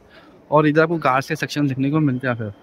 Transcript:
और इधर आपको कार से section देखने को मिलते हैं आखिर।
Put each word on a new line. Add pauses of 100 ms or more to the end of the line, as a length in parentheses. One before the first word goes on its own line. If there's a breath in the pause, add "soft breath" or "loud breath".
(520 loud breath)
और
इधर
आपको
कार
से
section
देखने
को
मिलते
हैं
आखिर।